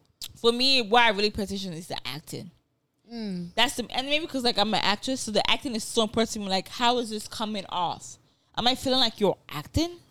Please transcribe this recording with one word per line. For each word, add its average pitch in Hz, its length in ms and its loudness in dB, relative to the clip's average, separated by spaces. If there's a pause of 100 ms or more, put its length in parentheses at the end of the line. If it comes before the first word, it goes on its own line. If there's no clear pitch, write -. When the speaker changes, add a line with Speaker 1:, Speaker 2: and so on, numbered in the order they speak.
(400)
Speaker 1:
For 233 120 6
me, 254 300 4
what 226 220 6
I 226 60 6
really 208 200 2
pay 208 140 -4
attention 190 300 -6
is 170 120 -10
the - 100 -8 (100)
acting. 143 440 -10 (600)
Speaker 2:
Mm. 190 440 -6
Speaker 1:
That's 233 220 2
the, 233 140 -4
and 262 180 -4
maybe 302 180 0
'cause, 262 160 -4
like, 240 160 2
I'm 208 160 2
an 170 80 2
actress, 247 380 0
so - 100 -6
the 208 180 2
acting 233 280 0
is 220 80 -4
so - 180 0
important 220 300 0
to 220 80 -8
me. 202 80 -6
Like, 190 200 -2
how 247 300 2
is 233 120 -2
this 214 180 -8
coming 214 400 -6
off? - 500 -6 (400)
Am - 80 0
I 254 80 4
feeling 262 260 0
like 226 200 0
you're 190 160 4 (120)
acting? 294 420 -2 (200)